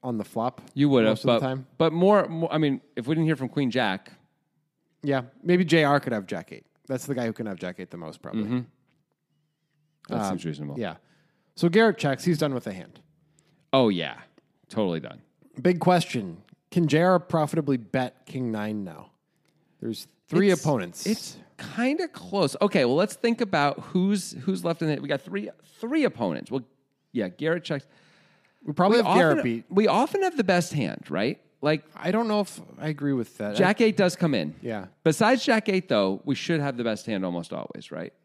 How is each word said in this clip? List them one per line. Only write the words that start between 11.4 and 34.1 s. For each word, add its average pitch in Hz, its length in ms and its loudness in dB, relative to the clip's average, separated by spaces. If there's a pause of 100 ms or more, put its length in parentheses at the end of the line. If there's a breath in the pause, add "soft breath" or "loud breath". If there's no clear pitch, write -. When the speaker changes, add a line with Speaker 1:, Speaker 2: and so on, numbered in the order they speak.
Speaker 1:
So - 120 0
Garrett 208 300 4
checks. 135 260 -4
He's 170 140 2
done 151 160 -2
with 123 100 -6
the 104 100 -8
hand. - 260 -16 (760)
Speaker 2:
Oh, 127 160 6
yeah. 80 300 -4 (500)
Totally 90 300 -2
done. 62 220 -16 (400)
Speaker 1:
Big 175 180 2
question. 127 580 0 (340)
Can 170 160 2
J 151 140 4
R 180 180 4
profitably 151 580 -2
bet 120 480 -6
king 127 260 -6
nine 107 320 -6
now? 82 280 -16 (720)
There's - 260 -8 (200)
three 190 240 4
Speaker 2:
It's, 175 120 2
Speaker 1:
opponents. 107 440 -2
Speaker 2:
it's - 300 -6 (380)
kinda 294 320 -2
close. 180 540 -2
Okay, 185 240 2
well, 123 100 2
let's 190 200 0
think 233 260 0
about 151 380 0
who's, 190 520 -2 (120)
who's 185 200 -4
left 170 180 -2
in 165 80 0
it. 139 120 -2
We 143 80 -10
got 139 120 -2
three, 202 280 -8 (300)
three 277 260 0
opponents. 104 440 -2
Well, 123 140 -6 (480)
yeah, 107 160 -2
Garrett 160 380 -4
checks. 143 200 -6 (800 soft breath)
Speaker 1:
We 151 100 -8
probably 202 280 6
Speaker 2:
We 220 40 2
Speaker 1:
have 175 120 4
Garrett 156 220 6
Speaker 2:
often, - 40 -2
Speaker 1:
beat. 117 260 -2
Speaker 2:
we 202 180 4
often 277 360 2
have 359 140 0
the 240 80 2
best 180 280 2
hand, 98 360 -4
right? 104 320 -2 (200)
Like, 151 220 0 (120)
Speaker 1:
I - 160 -6
don't 226 180 0
know 208 120 0
if - 200 -8 (180)
I 151 80 -6
agree 147 260 -2
with 120 260 -4
that. 104 180 -4
Speaker 2:
Jack 185 240 4
Speaker 1:
I 226 40 6
Speaker 2:
eight 220 120 2
does 185 180 2